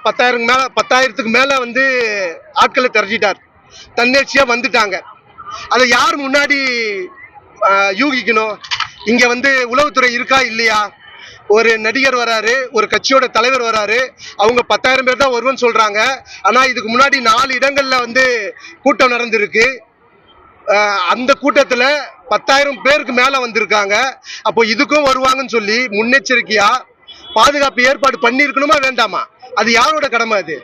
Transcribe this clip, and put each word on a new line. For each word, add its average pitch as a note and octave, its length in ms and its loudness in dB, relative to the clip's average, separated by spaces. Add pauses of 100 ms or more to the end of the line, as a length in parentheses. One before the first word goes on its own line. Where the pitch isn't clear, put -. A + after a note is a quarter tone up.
பத்தாயிரம் A#3+ 460 0
மேல, B3+ 120 2 (140)
பத்தாயிரத்துக்கு A3+ 600 0
மேல C4+ 200 2
வந்து B3 280 -2 (680)
ஆட்களை A3+ 400 0
திரட்டிட்டார், G#3 480 -2 (540)
தன்னெழுச்சியா C4+ 500 2
வந்துட்டாங்க. A3 540 -2 (720)
அதை B3 180 4
யார் C#4 300 2
முன்னாடி, C#4+ 420 0 (1040)
ஆ, G3 80 4 (220)
யூகிக்கணும்? A3 600 -2 (500)
இங்க B3 220 2
வந்து B3 240 0 (180)
உளவுத்துறை C4 420 0
இருக்கா B3 300 0
இல்லையா? A3+ 380 0 (680)
ஒரு A3+ 320 4
நடிகர் B3+ 360 0
வராரு, A3+ 380 -2 (180)
ஒரு G#3+ 160 0
கட்சியோட C4 420 0
தலைவர் B3 340 0
வராரு, A3 360 -2 (360)
அவங்க A#3 260 2
பத்தாயிரம் C4 440 0
பேர் B3 160 0
தான் C4+ 100 2
வருவேன்னு B3 300 -2
சொல்றாங்க. A3 380 2 (420)
ஆனா A3 220 2
இதுக்கு B3 260 -2
முன்னாடி C#4 320 2
நாலு A#3+ 320 2
இடங்கள்ல C4+ 460 0
வந்து A#3+ 260 0 (560)
கூட்டம் C4 300 2
நடந்திருக்கு. A3 540 0 (1000)
ஆ, G3+ 80 2 (320)
அந்த A#3 240 0 (100)
கூட்டத்துல C4 420 0 (440)
பத்தாயிரம் C4+ 540 0
பேருக்கு C4+ 320 2
மேல C4 260 2
வந்திருக்காங்க. G#3 560 -2 (460)
அப்போ A3 220 0
இதுக்கும் C#4 440 0
வருவாங்கன்னு C4 480 0
சொல்லி G#3+ 220 -2 (100)
முன்னெச்சரிக்கையா A#3 840 0 (640)
பாதுகாப்பு C4+ 500 2
ஏற்பாடு C4 380 2
பண்ணிருக்கணுமா C#4 600 2
வேண்டாமா? A#3 420 -2 (320)
அது G#3+ 160 0
யாரோட C#4+ 360 0
கடமை A3+ 300 -2
அது? D#3+ 260 -6